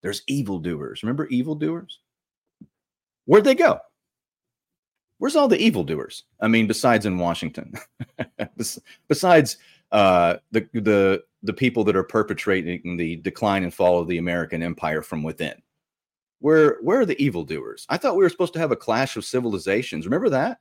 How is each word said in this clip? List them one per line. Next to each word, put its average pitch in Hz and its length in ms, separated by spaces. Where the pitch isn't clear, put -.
There's - 240
evildoers. 87 760
Remember 135 240
evildoers? 151 720
Where'd 202 180
they 269 100
go? 262 240
Where's 285 180
all 294 100
the 220 140
evildoers? 82 640
I 110 80
mean, 113 180
besides 110 400
in 92 120
Washington. 85 560
<laughs> - 380
Bes-, - 240
besides, 160 520
uh, 90 460
the, 110 220
the, 101 520
the 104 80
people 120 320
that 98 120
are 92 80
perpetrating 92 920
the 85 200
decline 98 460
and 87 100
fall 90 280
of 85 80
the 87 100
American 85 440
empire 82 380
from 76 220
within. 78 400
Where, 151 420
where 196 180
are 226 60
the 143 160
evildoers? 78 680
I 147 80
thought 202 200
we 196 80
were 170 60
supposed 175 240
to 165 40
have 156 140
a - 40
clash 120 400
of 104 80
civilizations. 104 800
Remember 165 260
that? 156 300